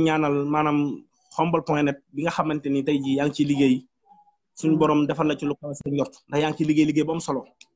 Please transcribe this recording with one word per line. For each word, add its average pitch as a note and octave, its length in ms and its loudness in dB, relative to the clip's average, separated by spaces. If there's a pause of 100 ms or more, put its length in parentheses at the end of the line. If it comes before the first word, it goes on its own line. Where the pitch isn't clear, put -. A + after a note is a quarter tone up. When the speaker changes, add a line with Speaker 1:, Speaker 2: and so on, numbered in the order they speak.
Speaker 1:
ñaanal D3+ 380 2
maanaam D3+ 340 0 (560)
xombol E3 300 0
point D3 200 0
net C#3 140 0 (140)
bi C#3+ 100 -6
nga E3 80 0
xamante D3+ 380 -2
ni C#3 160 0
tey D3 180 0
jii C3+ 140 0
yaa C#3+ 100 0
ngi D3 80 -2
ciy D3 120 0
liggéey, C3+ 400 2 (720)
suñu D#3+ 140 0
Speaker 2:
Mhm. D#3 60 2
Speaker 1:
borom D3+ 280 2
defal D3+ 220 -2
la D3 80 -2
ci D3 100 -6
lu C#3+ 80 -4
kawe D3 200 -12
sa - 140 -12
njort, C#3 260 -4 (140)
ndax C#3+ 140 -2
yaa D#3 80 0
ngi D3+ 80 -6
ciy D#3+ 80 0
liggéey D3+ 200 4
liggéey D3+ 200 2
bu D#3+ 60 -2
am E3 80 -4
solo. C#3 240 -6 (320)